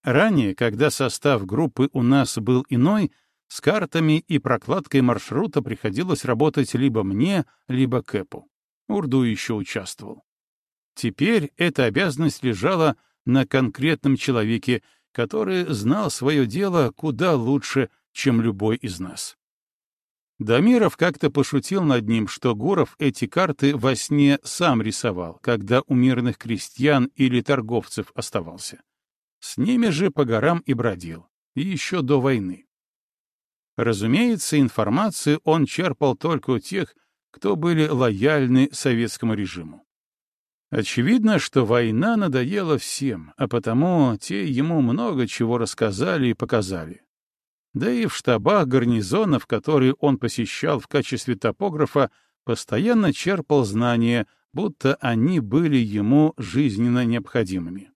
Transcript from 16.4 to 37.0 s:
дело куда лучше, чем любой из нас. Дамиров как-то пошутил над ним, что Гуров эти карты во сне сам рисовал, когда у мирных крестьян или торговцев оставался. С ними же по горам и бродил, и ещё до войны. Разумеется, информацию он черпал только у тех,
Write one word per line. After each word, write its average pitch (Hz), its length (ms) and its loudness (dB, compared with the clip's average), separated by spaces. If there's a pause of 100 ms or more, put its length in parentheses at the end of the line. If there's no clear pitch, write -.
дело 160 500 0
куда 156 400 0
лучше, 131 540 0 (240)
чем 117 280 2
любой 110 360 0
из 92 220 -10
нас. - 380 -12 (1000)
Дамиров 175 580 4
как-то 165 320 0
пошутил 147 540 -2
над 123 240 2
ним, 113 200 0
что - 280 -2
Гуров 156 420 -2
эти 139 280 -2
карты 147 500 0
во 131 200 0
сне 143 480 2
сам 143 380 0
рисовал, 92 600 -6
когда 120 460 0
у 135 80 0
мирных 123 420 2
крестьян 123 680 0 (100)
или 123 260 2
торговцев 117 760 -4
оставался. - 680 -10 (580)
С - 180 -12
ними 233 320 2
же 175 220 0
по 143 140 0
горам 135 400 0
и 139 80 0
бродил, 90 540 -4 (280)
и 131 60 -4
ещё 180 400 -4
до 135 180 2
войны. 113 480 -2 (1120)
Разумеется, 135 840 0
информацию 143 840 0
он 160 220 2
черпал 147 500 -2
только 151 360 -4
у 117 80 0
тех, - 360 -6 (360)